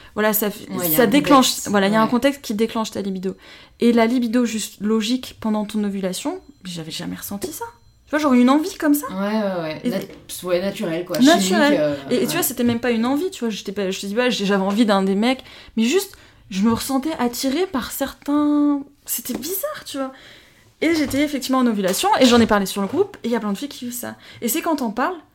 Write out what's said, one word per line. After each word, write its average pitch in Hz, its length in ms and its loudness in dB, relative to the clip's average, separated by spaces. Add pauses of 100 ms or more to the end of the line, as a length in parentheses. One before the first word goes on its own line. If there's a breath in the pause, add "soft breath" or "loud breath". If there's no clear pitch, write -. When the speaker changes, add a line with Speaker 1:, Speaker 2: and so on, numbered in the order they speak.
(160 loud breath)
Speaker 1:
voilà, 214 180 2
ça 208 160 0
f-, - 220 -12
Speaker 2:
Ouais, 180 180 -4
y 156 60 0
a - 20 0
Speaker 1:
ça 247 60 6
Speaker 2:
un 226 40 6
Speaker 1:
déclenche, 277 420 6
Speaker 2:
contexte. - 200 -6
Speaker 1:
voilà, 202 180 4
y 214 80 2
a 220 60 4
un 220 40 4
Speaker 2:
Ouais. 214 40 0
Speaker 1:
contexte 277 320 0
qui - 140 -6
déclenche 220 360 -2
ta 214 100 -6
libido. 190 360 -6 (420 loud breath)
Et 233 140 4
la 226 140 4
libido 240 380 2
juste 220 360 -6
logique 220 580 -2
pendant 214 240 -2
ton 208 220 -4
ovulation, 196 560 -6 (240)
j'avais 165 260 -10
jamais 175 240 -8
ressenti 202 380 -10
ça. 466 100 -10 (420)
Tu - 40 -20
vois, 302 100 0
genre 294 140 4
une 247 160 6
envie 302 280 2
comme 294 180 2
ça. 294 160 -4
Speaker 2:
Ouais, 185 40 -8 (260)
ouais, 190 200 -2
ouais. 156 240 -8
Speaker 1:
Et - 60 0
Speaker 2:
Nat-, - 520 -8
ouais, 180 180 0
naturel, 180 440 -4
quoi. 175 140 -4
Speaker 1:
Naturel. 311 240 6
Speaker 2:
Chimique, 302 360 4
euh, 294 160 0 (140)
Speaker 1:
Et, 247 60 0
et - 60 2
tu 240 80 0
Speaker 2:
ouais. - 40 -4
Speaker 1:
vois, 349 100 0
c'était 247 220 -4
même 233 160 0
pas 254 100 -2
une 226 140 0
envie, 294 260 0
tu - 100 -10
vois. 233 80 -2
J'étais 202 220 -8
pas, 190 200 -4
je 190 100 -6
te 202 60 -8
dis 202 80 -6
pas, 247 160 2
j'ai, 196 140 -2
j'avais 190 180 2
envie 202 240 4
d'un 196 160 4
des 190 120 2
mecs, 247 280 0 (340 loud breath)
mais 220 60 2
juste, 339 340 0 (320 soft breath)
je 190 140 -2
me 226 100 4
ressentais 269 460 -2
attirée 262 480 0
par 233 240 -6
certains. 294 920 0 (240)
C'était - 320 -4
bizarre, 427 480 -6
tu - 120 -10
vois. 262 140 -6 (720 loud breath)
Et 330 140 2
j'étais 277 280 0
effectivement 262 360 -2
en 247 80 4
ovulation, 202 400 0 (140)
et 262 40 8
j'en 233 140 8
ai 226 80 6
parlé 202 180 2
sur 202 160 -6
le 196 60 -2
groupe, 359 360 -2
et 233 40 -4
il 233 40 -2
y 247 40 0
a 247 60 0
plein 208 100 -4
de 196 60 -4
filles - 100 -8
qui - 180 -14
vivent 240 80 -10
ça. 226 220 -10 (260 loud breath)
Et 233 60 -4
c'est 226 140 -2
quand 320 160 -2
t'en 233 140 -4
parles 320 260 -2 (180)